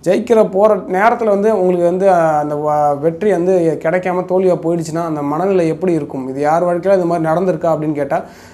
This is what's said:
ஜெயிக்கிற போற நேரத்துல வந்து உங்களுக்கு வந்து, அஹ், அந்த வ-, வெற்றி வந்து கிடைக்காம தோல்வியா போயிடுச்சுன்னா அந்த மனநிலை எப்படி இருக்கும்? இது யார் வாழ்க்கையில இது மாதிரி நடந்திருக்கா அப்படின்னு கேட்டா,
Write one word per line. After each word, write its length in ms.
ஜெயிக்கிற 480
போற 240
நேரத்துல 520
வந்து 320
உங்களுக்கு 260
வந்து, 240
அஹ், 280
அந்த 180
வ-, 440
வெற்றி 320
வந்து 520
கிடைக்காம 420
தோல்வியா 300
போயிடுச்சுன்னா 500
அந்த 160
மனநிலை 460
எப்படி 260
இருக்கும்? 340
இது 120
யார் 240
வாழ்க்கையில 300
இது 120
மாதிரி 240
நடந்திருக்கா 340
அப்படின்னு 280
கேட்டா, 320